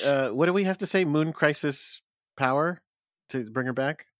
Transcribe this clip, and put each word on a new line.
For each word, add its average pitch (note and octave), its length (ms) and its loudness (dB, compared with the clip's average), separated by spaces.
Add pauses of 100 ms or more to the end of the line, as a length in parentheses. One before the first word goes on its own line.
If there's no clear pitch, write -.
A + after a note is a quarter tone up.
uh, C3+ 260 4
what C3+ 160 2
do F3+ 60 2
we G3 120 2
have F#3 140 -2
to G3 80 -4
say? F#3+ 180 2
Moon D#3 280 0
Crisis - 680 -2 (360)
power C#3+ 440 0 (480)
to B2 220 -6
bring B2+ 160 -4
her C3 60 -4
back? C3+ 340 -4 (140)